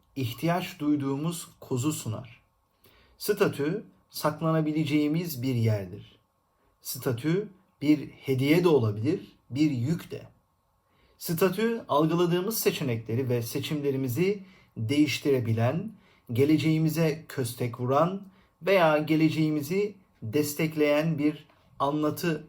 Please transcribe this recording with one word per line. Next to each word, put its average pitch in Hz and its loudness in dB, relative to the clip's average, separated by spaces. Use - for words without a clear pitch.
ihtiyaç 160 -4
duyduğumuz 147 -2
kozu 135 -2
sunar. - -10
Statü 190 0
saklanabileceğimiz 151 0
bir 131 -2
yerdir. 107 -2
Statü 143 -2
bir 139 2
hediye 139 2
de 175 4
olabilir, 127 2
bir 143 2
yük 131 -4
de. - -14
Statü 196 0
algıladığımız 170 2
seçenekleri 120 -2
ve 120 0
seçimlerimizi 143 -2
değiştirebilen, 131 0
geleceğimize 156 2
köstek 120 -6
vuran 147 2
veya 165 4
geleceğimizi 156 0
destekleyen 151 0
bir 151 -2
anlatı 151 -2